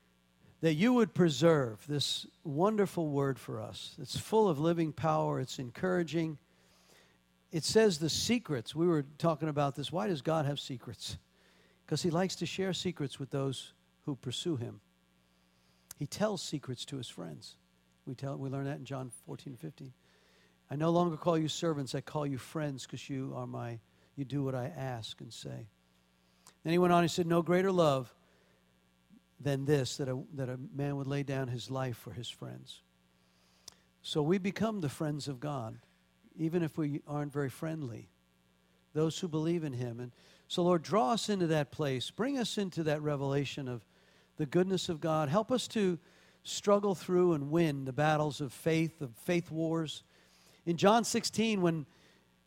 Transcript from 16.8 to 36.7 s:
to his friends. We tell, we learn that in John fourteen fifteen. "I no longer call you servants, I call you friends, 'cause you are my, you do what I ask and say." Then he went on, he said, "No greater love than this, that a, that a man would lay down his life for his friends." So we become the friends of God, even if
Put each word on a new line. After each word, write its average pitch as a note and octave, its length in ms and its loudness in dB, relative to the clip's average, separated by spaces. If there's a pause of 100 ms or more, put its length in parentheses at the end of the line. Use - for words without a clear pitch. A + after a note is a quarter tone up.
to C#3 120 -8
his B2 100 -8
friends. - 480 -14 (520)
We C3 80 -8
tell, C#3 220 -6
we C3+ 120 -6
learn C#3 160 -4
that D3 140 -6
in C3+ 60 -14
John B2+ 260 -8
fourteen C#3 440 -14
fifteen. C#3+ 380 -14 (760)
"I C3+ 60 -6
no D#3+ 140 2
longer E3+ 260 4
call E3 220 2
you D#3 100 2
servants, C#3+ 460 -2
I C3+ 80 -4
call D3 240 -4
you C3+ 140 -4
friends, D3 480 -6
'cause - 200 -12
you C3+ 280 -6
are B2+ 100 -6
my, A#2+ 340 -8 (360)
you C#3 100 -6
do C#3 180 -2
what C3 120 -2
I B2 100 -2
ask C3+ 560 -8
and A#2+ 100 -14
say." B2 380 -12 (920)
Then D#3+ 80 0
he F3 80 6
went F3+ 120 6
on, F3 120 8
he E3 40 4
said, F3 200 0
"No E3+ 160 4
greater F3+ 280 4
love C#3+ 420 4 (1300)
than C#3 260 -2
this, C#3 320 2
that C3+ 120 -4
a, C3 140 -4 (100)
that C3+ 160 -6
a B2+ 80 -6
man C#3+ 400 -6
would C3+ 100 -6
lay C#3+ 140 -2
down C3+ 280 -4
his B2 200 -6
life C3 280 -4
for - 140 -16
his A#2 180 -10
friends." B2+ 520 -14 (1200)
So - 220 0
we F3+ 160 4
become G3+ 420 -2
the D3 80 0
friends D3 380 -4
of C3 120 -8
God, A#2+ 400 -6 (560)
even E3 280 0
if D3+ 140 -4